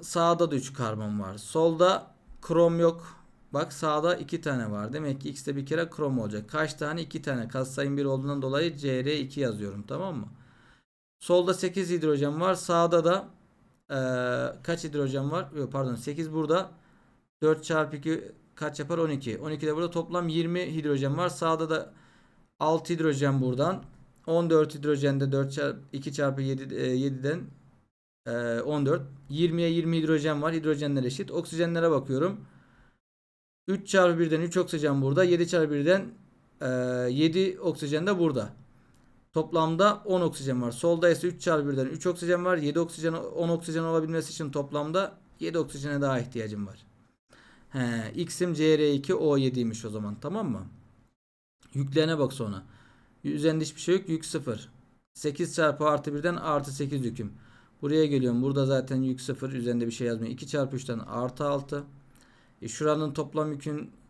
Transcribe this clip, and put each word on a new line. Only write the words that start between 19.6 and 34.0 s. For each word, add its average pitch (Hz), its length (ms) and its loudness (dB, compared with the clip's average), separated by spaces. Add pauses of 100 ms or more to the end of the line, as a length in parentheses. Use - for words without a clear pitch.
de 151 100 0
burada 170 140 0
toplam 170 380 -2
yirmi 165 460 -2
hidrojen 143 420 0
var. 180 120 0
Sağda 160 420 0
da - 220 -2 (680)
altı 160 320 2
hidrojen 143 500 2
buradan. 139 420 0 (420)
On 165 240 2
dört 156 240 6
hidrojen 143 460 2
de 135 120 2
dört 139 200 0
çarpı, 143 280 -4 (120)
iki 139 200 -6
çarpı 139 300 0
yedi, 135 320 -4
e, 127 120 -2
yediden, 131 540 0 (880)
e, 120 340 -2
on 143 260 0
dört. 143 160 2 (260)
Yirmiye 170 420 2
yirmi 165 280 2
hidrojen 156 440 2
var. 165 120 0
Hidrojenler 147 500 0
eşit. 131 260 -4
Oksijenlere 170 600 0
bakıyorum. 139 500 0 (1300)
Üç 196 200 -2
çarpı 180 300 6